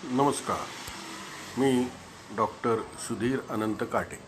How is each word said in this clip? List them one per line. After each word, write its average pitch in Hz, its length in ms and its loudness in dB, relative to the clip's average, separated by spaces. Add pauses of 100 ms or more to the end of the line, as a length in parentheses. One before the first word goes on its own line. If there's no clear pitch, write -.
(120)
नमस्कार, 131 460 4 (1000)
मी 127 280 6 (480)
डॉक्टर 113 440 2
सुधीर 117 600 -2 (100)
अनंत 107 340 0 (100)
काटे. - 340 0